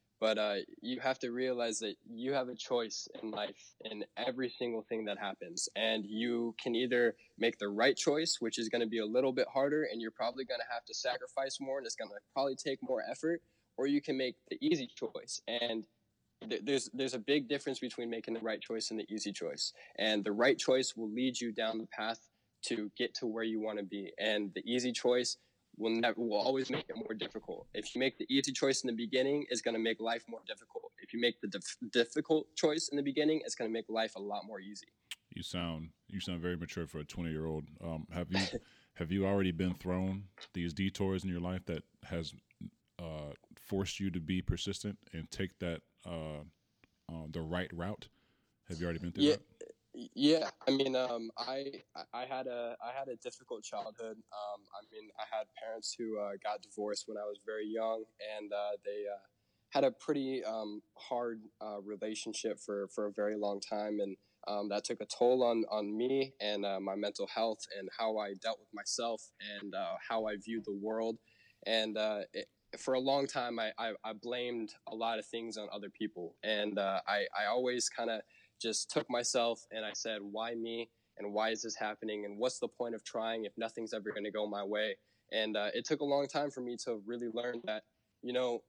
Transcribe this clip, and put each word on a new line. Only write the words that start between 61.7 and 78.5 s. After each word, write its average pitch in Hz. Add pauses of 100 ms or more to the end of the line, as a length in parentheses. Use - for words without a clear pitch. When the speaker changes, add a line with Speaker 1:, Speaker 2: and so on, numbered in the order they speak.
Speaker 1:
relationship 107
for, 101
for 104
a 101
very 104
long 101
time, 104
and, 98 (320)
um, 104
that 104
took 117
a 104
toll 123
on, 113
on 107
me 131
and, 104
uh, 98
my 98
mental 104
health 113 (100)
and 98 (100)
how 110
I 101
dealt 107
with -
myself 110 (300)
and, 101
uh, 92 (120)
how 113
I 107
viewed 110
the 104
world. 110 (480)
And, 110
uh, 107 (120)
it, - (300)
for -
a 131
long 139
time, 120
I, 110
I, 113 (140)
I 110
blamed 120 (140)
a 113
lot 113
of 104
things 113
on 107
other 101
people, 87
and, 104
uh, 98
I, 101 (120)
I 104
always 123
kinda 117 (380)